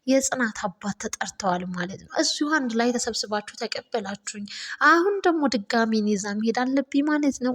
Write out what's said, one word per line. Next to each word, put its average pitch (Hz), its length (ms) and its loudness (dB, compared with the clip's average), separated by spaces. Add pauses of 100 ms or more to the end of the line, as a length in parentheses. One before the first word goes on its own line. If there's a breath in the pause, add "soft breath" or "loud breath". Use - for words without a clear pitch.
የጽናት 262 560 2
አባት 202 380 -4
ተጠርተዋል 185 680 -4
ማለት 180 300 -6
ነው። - 160 -20
"እዚሁ 302 360 0
አንድ 262 220 0
ላይ 233 180 2
ተሰብስባችሁ 214 680 -4
ተቀበላችሁኝ፣ 208 880 -8 (380 loud breath)
አሁን 339 380 6
ደግሞ 320 280 4
ድጋሚ 226 460 0
እኔ 208 160 2
እዛ 202 220 -2
መሄድ 220 240 0
አለብኝ 262 260 0 (200)
ማለት 294 340 2
ነው" 254 160 0